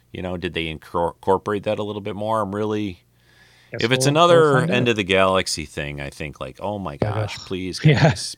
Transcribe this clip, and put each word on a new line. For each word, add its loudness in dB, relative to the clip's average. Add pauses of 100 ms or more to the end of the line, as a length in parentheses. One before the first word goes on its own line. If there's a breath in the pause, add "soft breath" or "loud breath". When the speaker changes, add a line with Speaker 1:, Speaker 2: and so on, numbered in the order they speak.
(100)
Speaker 1:
you -12
know, -6
did -6
they -4
incor-, -4
incorporate -2
that -2
a -4
little -6
bit -10
more? -2
I'm -4
really, -4 (680 soft breath)
Speaker 2:
Guess -6
Speaker 1:
if 2
it's 2
Speaker 2:
we'll, 2
Speaker 1:
another 8 (120)
Speaker 2:
we'll 4
find 0
Speaker 1:
end 2
Speaker 2:
out. 4
Speaker 1:
of 2
the 0
galaxy 2
thing, -8
I -8
think, -12
like, -12
"Oh -6
my -8
Speaker 2:
Yeah. -2
Speaker 1:
gosh, -6
please, -8
Speaker 2:
<laughs> -12
Yeah. 6
Speaker 1:
guys, 0